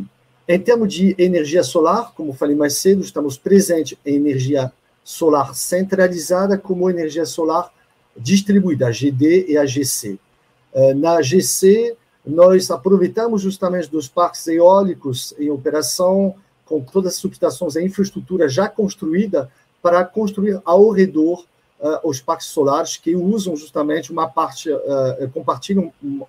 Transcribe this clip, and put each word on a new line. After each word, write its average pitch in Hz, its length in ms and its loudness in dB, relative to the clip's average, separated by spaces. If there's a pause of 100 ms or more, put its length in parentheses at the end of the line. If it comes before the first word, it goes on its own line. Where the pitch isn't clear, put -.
(480)
em 175 120 2
termos 226 340 0
de 185 240 2
energia 175 460 2
solar, 175 500 0
como 156 180 -8
falei 147 240 -2
mais 147 200 0
cedo, 196 260 2
estamos 143 360 -6
presentes 170 680 2
em 143 100 0
energia 135 560 0 (320)
solar 147 520 0
centralizada 185 1000 0
como 185 320 -2
energia 160 360 -4
solar 160 480 -4 (420)
distribuída, 180 720 0
a 120 40 0
G 123 200 -2
D 156 380 2
e 147 80 2
a 143 80 2
G 135 180 -4
C. 104 360 -8 (560)
Ah, 135 180 4
na 165 300 2
G 170 180 2
C, 226 560 2 (260)
nós 180 460 4
aproveitamos 190 720 0
justamente 180 480 -4
dos 147 180 -6
parques - 400 -2
eólicos 170 920 2
em 147 100 -2
operação, 151 840 -2 (300)
com 156 160 -4
todas 180 320 -4
as - 60 -10
subestações 170 560 -4
e 165 80 -2
infraestrutura 185 640 -2
já 180 220 0
construída, 190 800 -4 (320)
para 175 240 2
construir 202 580 -4
ao 196 280 6
redor, 175 520 0 (380)
ah, 151 240 -2
os 139 160 -4
parques 160 260 -6
solares 147 480 -2
que - 180 -4
usam 185 400 -2
justamente 151 600 -6
uma 160 160 -4
parte, 160 420 -6
ah, 135 640 -4
compartilham 160 580 -4 (100)
um, 139 280 -8